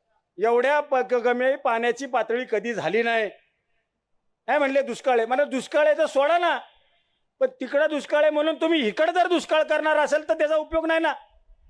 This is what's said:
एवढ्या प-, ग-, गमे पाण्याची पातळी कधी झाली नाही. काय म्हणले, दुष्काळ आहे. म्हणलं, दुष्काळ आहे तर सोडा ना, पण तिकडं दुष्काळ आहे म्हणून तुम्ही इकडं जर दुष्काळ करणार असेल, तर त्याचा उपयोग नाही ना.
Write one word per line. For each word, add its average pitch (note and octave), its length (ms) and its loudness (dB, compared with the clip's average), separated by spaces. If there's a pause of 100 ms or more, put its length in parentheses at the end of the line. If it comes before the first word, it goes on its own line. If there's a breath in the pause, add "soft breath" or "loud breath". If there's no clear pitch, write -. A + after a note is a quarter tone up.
(440)
एवढ्या B3 360 2
प-, D4 160 -2
ग-, B3+ 180 0
गमे B3 420 0
पाण्याची A#3+ 500 -2
पातळी A#3+ 460 -2
कधी A3 220 -4
झाली F#3 300 -2
नाही. A3+ 260 -2 (1160)
काय B3+ 100 0
म्हणले, C#4 240 2
दुष्काळ B3 360 0
आहे. A3+ 80 2
म्हणलं, C4 240 0
दुष्काळ C4+ 360 0
आहे D4+ 120 4
तर D#4+ 80 2
सोडा D4 320 2
ना, E4+ 220 0 (800)
पण C4 80 2
तिकडं C#4+ 420 0
दुष्काळ D4+ 320 -2
आहे D4+ 80 4
म्हणून D4+ 260 0
तुम्ही D#4+ 320 0
इकडं D#4 240 0
जर F4 160 2
दुष्काळ D#4 360 0
करणार D4+ 340 0
असेल, D4+ 320 0
तर E4 40 2
त्याचा D#4 220 0
उपयोग D#4 300 -2
नाही E4 140 2
ना. D#4+ 140 -2 (560)